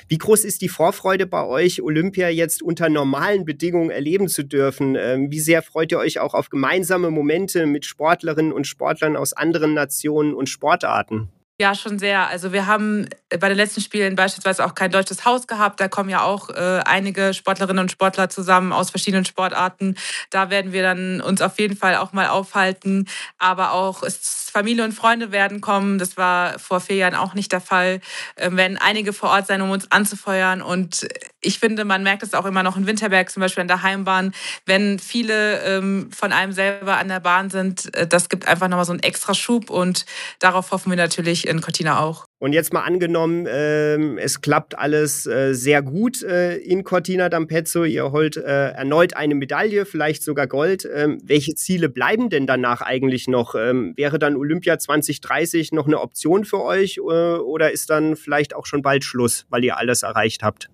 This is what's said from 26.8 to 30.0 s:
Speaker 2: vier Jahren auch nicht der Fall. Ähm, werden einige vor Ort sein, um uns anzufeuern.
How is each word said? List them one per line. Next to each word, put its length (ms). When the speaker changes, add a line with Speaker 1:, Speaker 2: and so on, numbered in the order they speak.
Speaker 2:
vier 160
Jahren 180
auch 180
nicht 200
der 80
Fall. 400
Ähm, 220
werden 200
einige 360
vor 160
Ort 180
sein, 140
um 80
uns 240
anzufeuern. 680